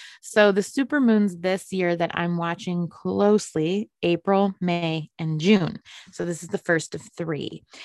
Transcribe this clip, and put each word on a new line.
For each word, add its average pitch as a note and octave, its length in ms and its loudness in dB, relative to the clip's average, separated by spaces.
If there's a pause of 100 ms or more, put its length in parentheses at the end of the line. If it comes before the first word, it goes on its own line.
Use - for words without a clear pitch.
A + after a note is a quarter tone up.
(220)
So - 300 4
the G3 100 0
super C#4 380 -2
moons G#3+ 380 4
this F#3 340 -4
year F3+ 240 0
that E3+ 180 -2
I'm F3 220 -2
watching E3+ 540 -4
closely, G3 1000 0 (140)
April, F#3+ 560 2
May, E3+ 580 -4
and D#3+ 220 -4
June. F3+ 400 2 (320)
So F3 140 -6
this E3+ 180 -8
is E3+ 60 -18
the G3 80 -6
first - 360 -2
of E3 80 -10 (140)
three. D#3+ 480 -8 (220)